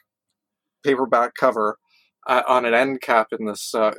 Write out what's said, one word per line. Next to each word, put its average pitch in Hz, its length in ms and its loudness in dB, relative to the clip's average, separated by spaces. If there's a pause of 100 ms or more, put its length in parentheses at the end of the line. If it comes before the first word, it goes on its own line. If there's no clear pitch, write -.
(840)
paperback 123 560 0
cover, 113 380 0 (500)
uh, 123 200 2
on 127 180 2
an 117 80 0
end 131 280 0
cap 113 260 0 (100)
in 110 80 -8
this, 104 300 -8
uh, 110 240 2